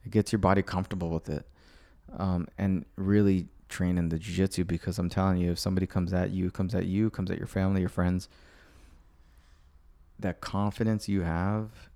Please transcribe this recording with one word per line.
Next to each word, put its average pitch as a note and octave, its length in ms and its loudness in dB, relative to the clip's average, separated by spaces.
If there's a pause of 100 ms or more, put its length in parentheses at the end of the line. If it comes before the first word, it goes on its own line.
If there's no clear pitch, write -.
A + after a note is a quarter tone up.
It G#2 60 -10
gets G#2+ 200 4
your A2 80 2
body F#2+ 220 6
comfortable F#2+ 480 -2
with - 180 -2
it. D3+ 180 -6 (720)
Um, F2+ 300 0 (100)
and F#2+ 280 0 (100)
really G2 520 4 (200)
train F2+ 300 0
in E2+ 100 2
the E2 100 0
jiu-jitsu, F#2 460 -2
because F2 340 -2
I'm F2+ 120 -2
telling F#2+ 280 2
you, F2 140 2
if F2 80 -2
somebody F#2 260 0
comes F2+ 280 -2
at F#2 180 0
you, F#2 180 -2
comes F#2+ 240 -4
at F#2 120 0
you, G2+ 240 0
comes F#2 200 -4
at - 80 -4
your - 100 -6
family, F#2+ 340 0
your F2+ 80 0
friends, F2+ 400 0 (1900)
that F2+ 220 -4
confidence G#2 720 -2
you G2 140 2
have G2 720 -2